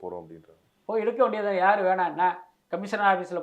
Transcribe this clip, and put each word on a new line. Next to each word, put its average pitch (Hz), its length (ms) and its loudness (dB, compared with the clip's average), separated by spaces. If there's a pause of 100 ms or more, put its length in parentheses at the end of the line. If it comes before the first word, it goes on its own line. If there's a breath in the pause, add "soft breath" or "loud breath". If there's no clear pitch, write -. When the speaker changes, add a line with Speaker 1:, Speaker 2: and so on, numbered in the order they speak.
Speaker 1:
போறோம் 90 200 -12
அப்படின்றாங்க. 82 420 -20 (260)
Speaker 2:
போய் 220 140 -2
எடுக்க 233 180 -2
வேண்டியதுதான். 208 440 0
யாரு 202 240 4
வேணான்னா 180 380 0 (460)
கமிஷனர் 202 380 0
ஆபீஸ்ல 180 320 -2